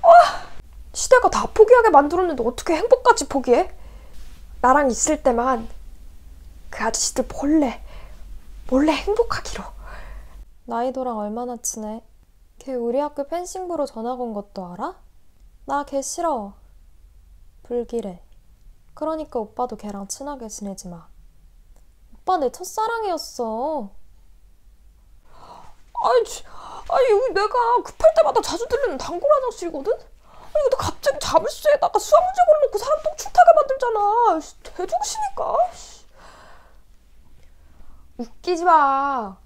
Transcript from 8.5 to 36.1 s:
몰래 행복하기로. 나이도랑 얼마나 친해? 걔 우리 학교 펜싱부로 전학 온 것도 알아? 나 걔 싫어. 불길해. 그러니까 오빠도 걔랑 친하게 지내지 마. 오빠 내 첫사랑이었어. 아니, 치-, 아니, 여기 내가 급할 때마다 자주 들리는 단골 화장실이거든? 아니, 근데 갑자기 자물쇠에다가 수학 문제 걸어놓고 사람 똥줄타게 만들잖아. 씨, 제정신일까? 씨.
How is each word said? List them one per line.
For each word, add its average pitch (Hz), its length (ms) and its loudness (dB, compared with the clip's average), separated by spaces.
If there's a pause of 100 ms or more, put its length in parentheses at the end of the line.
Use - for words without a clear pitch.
몰래 285 220 4
행복하기로. - 720 -2 (1040)
나이도랑 247 520 -4
얼마나 226 400 -8
친해? 220 440 -10 (580)
걔 269 140 -10
우리 240 260 -2
학교 294 280 -4
펜싱부로 349 580 -6
전학 247 340 -8
온 240 140 -6
것도 196 400 -10
알아? 254 220 -10 (720)
나 277 200 -4
걔 277 160 -4
싫어. 262 520 -4 (1080)
불길해. 233 580 -6 (720)
그러니까 311 460 -6
오빠도 220 380 -6
걔랑 202 300 -12
친하게 269 400 -12
지내지 196 400 -12
마. 170 200 -16 (1040)
오빠 370 240 -2
내 254 140 0
첫사랑이었어. 311 1400 -6 (2000)
아니, 466 220 4
치-, - 180 -14 (460)
아니, 523 220 2
여기 415 220 2
내가 466 500 0
급할 - 320 4
때마다 605 260 2
자주 440 260 -6
들리는 480 300 -2
단골 349 340 -2
화장실이거든? 415 640 -2
아니, - 600 -14
근데 554 240 2
갑자기 - 420 -4
자물쇠에다가 - 800 0
수학 679 240 4
문제 740 220 0
걸어놓고 605 320 4
사람 554 260 -2
똥줄타게 679 520 4
만들잖아. 466 840 0
씨, - 220 -20
제정신일까? 784 920 -6 (160)
씨. - 320 -20 (2000)